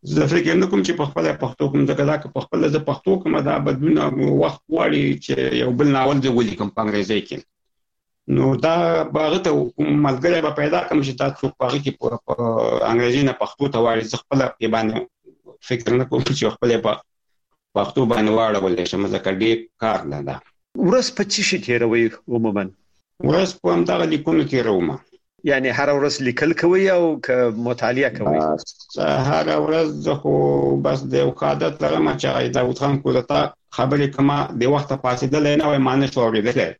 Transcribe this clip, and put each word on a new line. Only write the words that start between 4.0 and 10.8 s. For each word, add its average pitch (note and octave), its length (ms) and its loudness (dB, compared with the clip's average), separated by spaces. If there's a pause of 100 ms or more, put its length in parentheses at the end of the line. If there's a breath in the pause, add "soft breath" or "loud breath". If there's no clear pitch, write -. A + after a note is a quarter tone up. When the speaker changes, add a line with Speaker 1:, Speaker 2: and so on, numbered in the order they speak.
Speaker 1:
وخت D3 320 0 (100)
غواړي D3 480 0
چې C3 340 -2
یو B2+ 180 0
بل C#3 160 2
ناول C#3 340 2
زه C3 100 0
ولیکم A2 380 0
په A2+ 120 -6
انګریزي G#2 400 0
کې. - 180 -10 (880)
نو C3+ 280 2
دا E3 480 2
به D3+ 240 -2
هغه D#3+ 100 0
ته F3+ 120 0
کوم D3 580 2
ملګری D#3 340 2
به D3+ 100 -2
پیدا D3+ 380 -2